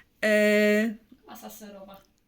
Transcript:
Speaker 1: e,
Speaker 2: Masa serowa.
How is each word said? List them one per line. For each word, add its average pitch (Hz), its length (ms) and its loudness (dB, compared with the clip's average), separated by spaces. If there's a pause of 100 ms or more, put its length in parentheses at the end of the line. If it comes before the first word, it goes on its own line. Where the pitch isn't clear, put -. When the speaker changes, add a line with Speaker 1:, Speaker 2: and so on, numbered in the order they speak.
(240)
Speaker 1:
e, 208 680 2 (320)
Speaker 2:
Masa 214 240 -18
serowa. 202 500 -20 (280)